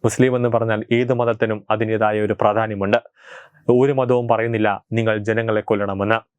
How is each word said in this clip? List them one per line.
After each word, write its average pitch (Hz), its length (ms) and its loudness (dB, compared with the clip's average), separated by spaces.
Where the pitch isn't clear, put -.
മുസ്ലിം 127 340 2
എന്ന് 120 160 0
പറഞ്ഞാൽ 113 260 0
ഏത് 123 220 0
മതത്തിനും 113 400 -2
അതിൻ്റെതായ 107 420 0
ഒരു 104 140 0
പ്രാധാന്യമുണ്ട്. 104 580 0
ഒരു 139 240 4
മതവും 123 320 0
പറയുന്നില്ല 113 360 0
നിങ്ങൾ 110 200 0
ജനങ്ങളെ 110 400 0
കൊല്ലണമെന്ന്. 101 500 0